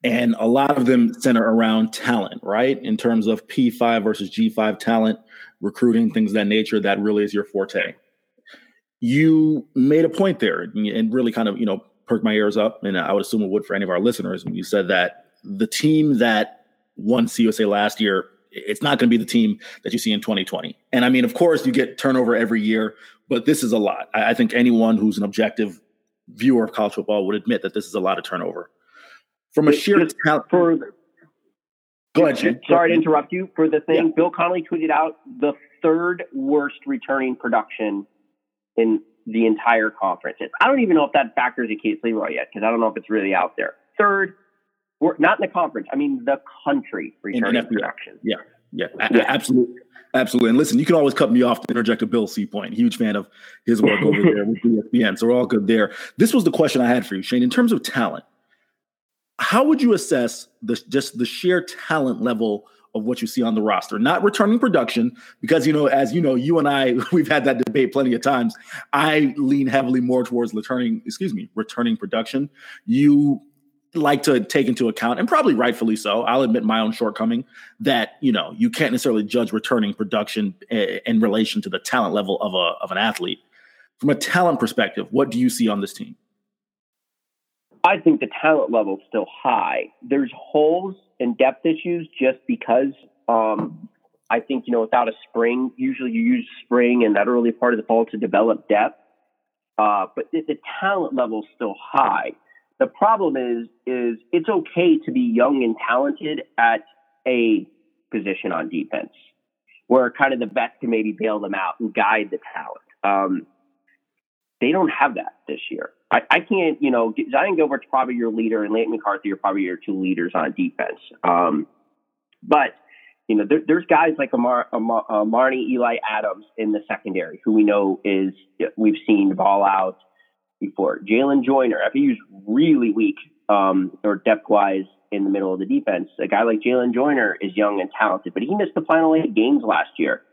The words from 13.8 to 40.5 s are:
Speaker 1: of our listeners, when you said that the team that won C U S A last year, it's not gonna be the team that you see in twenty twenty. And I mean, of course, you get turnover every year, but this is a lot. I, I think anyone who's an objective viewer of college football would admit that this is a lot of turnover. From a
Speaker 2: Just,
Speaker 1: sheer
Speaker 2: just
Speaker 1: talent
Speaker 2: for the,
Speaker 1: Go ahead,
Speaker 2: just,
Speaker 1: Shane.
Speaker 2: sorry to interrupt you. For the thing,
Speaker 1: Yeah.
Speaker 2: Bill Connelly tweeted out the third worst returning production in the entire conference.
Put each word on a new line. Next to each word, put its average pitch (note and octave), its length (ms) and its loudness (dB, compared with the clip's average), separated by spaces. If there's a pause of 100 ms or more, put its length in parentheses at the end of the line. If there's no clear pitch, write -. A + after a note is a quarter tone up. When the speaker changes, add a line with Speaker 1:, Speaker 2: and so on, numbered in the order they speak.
Speaker 1:
of F2+ 60 -6
our F2 100 0
listeners, F#2+ 440 -2
when F2+ 100 -8
you F2+ 100 -8
said F#2+ 240 -2
that F2+ 380 -2 (180)
the G#2+ 220 -4
team D3+ 520 2
that A2 460 0 (320)
won A2+ 320 0
C - 160 0
U A2 60 4
S G#2+ 100 -6
A G#2+ 60 2
last G#2 340 -2
year, G2 280 0 (220)
it's - 320 -8
not C#3+ 160 0
gonna B2 120 4
be A#2+ 80 4
the A2 80 -2
team A2 320 0 (260)
that - 80 -6
you A#2+ 60 -4
see A2 120 -4
in G#2 100 -2
twenty G2 240 -4
twenty. - 320 -10 (140)
And B2 140 2
I B2+ 60 2
mean, B2+ 140 4
of A#2+ 100 -4
course, D#3+ 320 2
you B2+ 60 0
get B2+ 260 -2
turnover B2+ 360 2
every A2+ 280 0
year, A2 320 0 (340)
but A#2+ 160 -2
this D3+ 180 2
is A2+ 100 0
a A#2 60 2
lot. G2+ 360 -4
I, A2 160 0
I A#2+ 40 2
think A#2 200 0
anyone A2+ 420 4
who's G#2 220 0
an G2+ 60 -2
objective G#2 560 -4 (480)
viewer A#2 360 2
of A2 80 -8
college G#2+ 220 -2
football G#2 320 -2
would G#2 100 -2
admit G#2+ 260 -2
that G2 120 -6
this G#2 120 -6
is - 80 -18
a G#2 60 -2
lot F#2 180 -2
of - 60 -12
turnover. F2 460 -8 (800)
From D#3 160 4
a D3 40 6
Speaker 2:
Just, D3 120 0
Speaker 1:
sheer G3+ 140 4
Speaker 2:
just E3 260 0
Speaker 1:
talent D3+ 260 0
Speaker 2:
for E3+ 260 4
the, - 160 -10 (1200)
Speaker 1:
Go D#3+ 100 6
ahead, C#3 120 2
Speaker 2:
just, - 60 -6
Speaker 1:
Shane. - 260 -2
Speaker 2:
sorry E3+ 220 6
to E3+ 40 2
interrupt D#3 380 2
you. F#3 220 -6
For D#3+ 140 2
the D#3 120 2
thing, E3 260 2
Speaker 1:
Yeah. D#3+ 100 0
Speaker 2:
Bill E3+ 140 2
Connelly E3+ 380 -2
tweeted D#3+ 220 -2
out D#3 280 0 (220)
the C#3+ 120 2 (300)
third E3+ 420 0 (100)
worst C#3 520 -2
returning C3 500 -4
production G#2+ 680 -4 (720)
in A2 260 2 (240)
the A2+ 200 0
entire A2 440 2
conference. - 480 -6 (220)